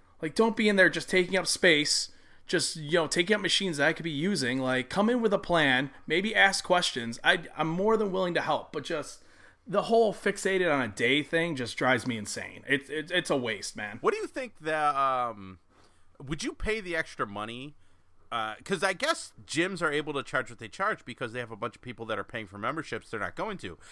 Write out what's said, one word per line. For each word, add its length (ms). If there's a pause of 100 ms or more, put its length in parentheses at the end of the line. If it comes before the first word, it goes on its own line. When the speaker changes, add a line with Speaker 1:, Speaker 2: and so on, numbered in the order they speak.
(220)
Speaker 1:
Like, 120
don't 220
be 120
in 80
there 120
just 220
taking 260
up 100
space, 600 (380)
just, 300
you 160
know, 140
taking 300
up 60
machines 340
that 120
I 40
could 120
be 60
using. 500
Like, 280
come 220
in 100
with 140
a 40
plan, 520 (160)
maybe 280
ask 300
questions. 580
I, 180 (160)
I'm 120
more 300
than 140
willing 220
to 60
help, 320
but 120
just 380 (440)
the 160
whole 320
fixated 580
on 80
a 80
day 340
thing 340
just 200
drives 300
me 100
insane. 520
It's, 200
it's, 240
it's 180
a 60
waste, 400
man. 240
Speaker 2:
What 140
do 60
you 80
think 320
that, 340
um, 640 (680)
would 200
you 100
pay 260
the 160
extra 300
money? 480 (580)
Uh, 320
'cause 180
I 100
guess 400 (140)
gyms 340
are 120
able 220
to 80
charge 280
what 80
they 80
charge 380
because 280
they 60
have 140
a 40
bunch 200
of 40
people 260
that 120
are 60
paying 240
for 100
memberships 500
they're 120
not 160
going 220
to. 200 (140)